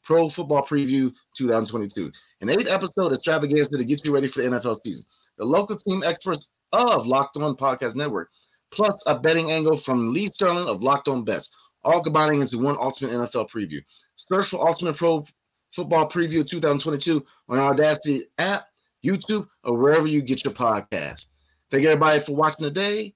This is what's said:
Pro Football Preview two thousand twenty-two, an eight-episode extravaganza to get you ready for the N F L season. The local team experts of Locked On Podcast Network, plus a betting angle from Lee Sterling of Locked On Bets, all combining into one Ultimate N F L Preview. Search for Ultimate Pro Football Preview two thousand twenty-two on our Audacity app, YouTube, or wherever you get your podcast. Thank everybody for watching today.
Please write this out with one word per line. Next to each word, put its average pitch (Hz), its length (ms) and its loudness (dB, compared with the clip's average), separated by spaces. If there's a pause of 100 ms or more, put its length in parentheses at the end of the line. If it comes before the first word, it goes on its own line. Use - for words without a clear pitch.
Pro 165 280 2
Football 143 340 -2
Preview 135 480 0 (220)
two 127 140 -2
thousand 113 180 2
twenty-two, 104 440 -6 (300)
an 98 80 -4
eight-episode 185 640 0
extravaganza 147 640 0
to 123 80 -2
get 143 220 -2
you 143 80 0
ready 139 140 2
for 131 120 -4
the 123 60 0
N 123 80 0
F 117 100 -4
L 113 120 0
season. 82 280 -10 (320)
The 107 80 -8
local 196 320 0
team 190 280 -2
experts 170 480 -2 (200)
of 202 340 2
Locked 139 300 0
On 147 180 -2
Podcast 127 420 -2
Network, 120 340 -4 (400)
plus 202 360 0
a 143 120 2
betting 160 320 2
angle 160 260 2
from 123 340 0
Lee 190 180 -2
Sterling 175 400 0
of 101 140 -4
Locked 135 260 2
On 127 140 -2
Bets, 101 280 -4 (340)
all 160 180 4
combining 151 380 2
into 123 160 -2
one 127 240 0
Ultimate 131 320 -4
N 120 80 -2
F 120 140 -4
L 110 120 0
Preview. 80 340 -8 (340)
Search - 340 -2
for 160 180 -2
Ultimate 165 300 0
Pro 160 280 0 (480)
Football 156 360 0
Preview 165 380 0
two 175 140 -6
thousand 147 180 2
twenty-two 151 480 0 (220)
on 127 100 0
our 139 140 2
Audacity 147 540 2 (120)
app, 190 300 -2 (360)
YouTube, 196 440 -2 (160)
or 120 120 0
wherever 151 300 4
you 151 160 2
get 127 220 -2
your 131 100 -4
podcast. 101 720 -2 (440)
Thank 139 140 2
everybody 156 360 4
for 147 160 -6
watching 151 320 0
today. 202 480 -4